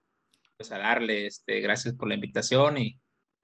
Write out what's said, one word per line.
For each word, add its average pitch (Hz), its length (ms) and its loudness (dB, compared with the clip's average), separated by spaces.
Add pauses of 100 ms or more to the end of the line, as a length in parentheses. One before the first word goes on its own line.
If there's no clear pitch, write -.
(580)
Pues 107 120 -14
a 107 60 -8
darle, 107 500 0
este, 104 360 -4
gracias 110 320 0
por 110 140 -4
la 104 60 0
invitación 135 640 2
y 113 240 -4 (440)